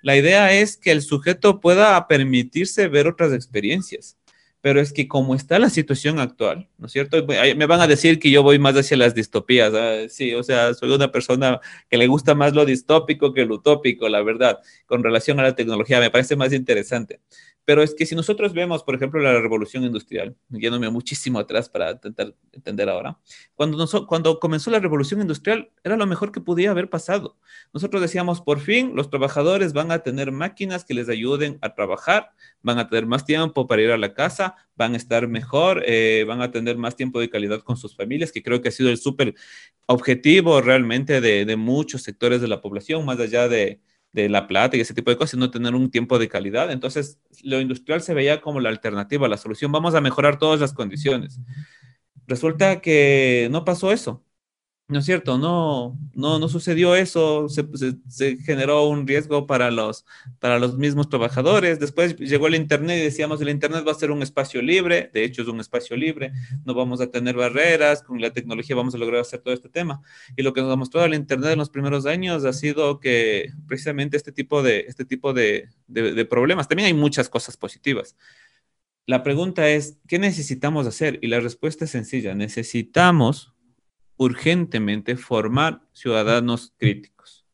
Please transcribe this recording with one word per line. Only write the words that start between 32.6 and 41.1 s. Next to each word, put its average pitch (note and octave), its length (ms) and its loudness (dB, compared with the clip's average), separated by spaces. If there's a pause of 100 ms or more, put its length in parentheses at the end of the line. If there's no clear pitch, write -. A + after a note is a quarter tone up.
van A#2+ 160 -2
a A2+ 100 -4
tener A2+ 180 0
más C3 180 -2
tiempo D#3 420 -2
para A2 160 2
ir A2+ 80 4
a A2+ 80 2
la G2+ 140 -4
casa, F3 440 -4 (200)
van A#2 180 -2
a - 20 -4
estar A#2 320 -2
mejor, C#3+ 580 -2
eh, A2+ 400 2
van A#2+ 160 -6
a B2 80 -4
tener A#2 260 -4
más A#2+ 200 -6
tiempo B2+ 240 -4
de A#2 100 -2
calidad G#2 300 -4
con B2 160 -6
sus A2 200 -16
familias", C#3+ 340 -6
que - 120 -10
creo A#2+ 180 0
que B2 80 -2
ha A#2 40 -2
sido C3 180 0
el A#2 80 -2
súper C3+ 360 -2 (520)
objetivo C#3+ 720 4
realmente C3 600 2